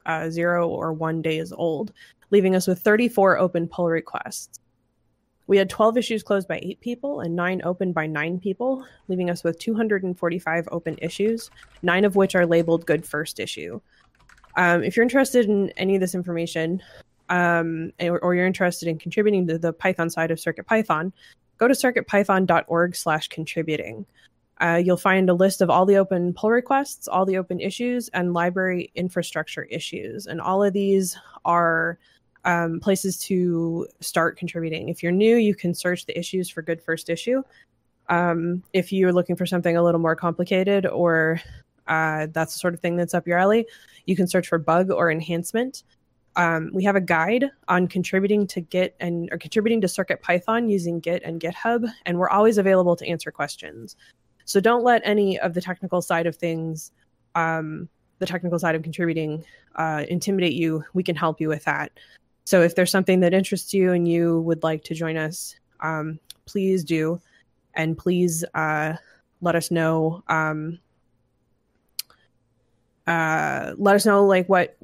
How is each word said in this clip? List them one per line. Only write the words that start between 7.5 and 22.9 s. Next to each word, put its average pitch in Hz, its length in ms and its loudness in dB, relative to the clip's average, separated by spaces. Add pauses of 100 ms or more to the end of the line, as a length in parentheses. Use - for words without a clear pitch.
opened 180 280 -2
by 156 140 -2
nine 156 320 -4
people, 254 480 -4 (220)
leaving 180 220 -2
us 175 120 -6
with 165 160 -2
two 226 160 -4
hundred 214 300 0
and 180 120 -4
forty-five 170 540 -4
open 165 320 -6
issues, 214 480 -2 (320)
nine 180 220 4
of 196 100 4
which 196 220 4
are 175 100 4
labeled 165 400 2
good 165 180 0
first 151 360 -8
issue. 87 400 -10 (760)
Um, 175 280 4
if - 120 -2
you're 226 60 6
interested 247 440 4
in 202 240 2
any 190 260 0
of 190 40 0
this 185 140 -2
information, 170 680 -4 (480)
um, 170 720 0
or, 175 200 0
or 180 140 2
you're 180 120 2
interested 180 420 0
in 160 100 -2
contributing 202 500 2
to 160 100 -2
the 165 140 -2
Python 175 360 -2
side 165 220 -2
of 165 80 -2
Circuit - 280 -6
Python, 190 460 0 (460)
go 233 100 4
to 269 60 4
circuit 254 320 0
python 196 400 2
dot 170 220 2
org 170 280 0